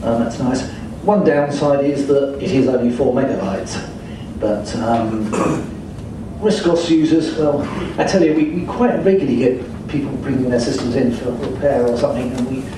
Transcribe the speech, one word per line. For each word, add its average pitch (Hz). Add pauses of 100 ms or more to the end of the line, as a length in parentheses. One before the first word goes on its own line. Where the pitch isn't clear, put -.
Um, 117
that's -
nice. 131 (340)
One 196
downside 143
is 139
that 139
it -
is 127
only 120
four 127
megabytes, 95 (640)
but, -
um, 113
<coughs> - (720)
RISCOS 170
users, 160
well, 147 (360)
I -
tell 196
you, 156
we, 151
we 175
quite 240
regularly 156
get -
people 135
bringing 127
their 120
systems 123
in 120
for 123
repair 123
or 120
something, 139
and -
we, 131 (140)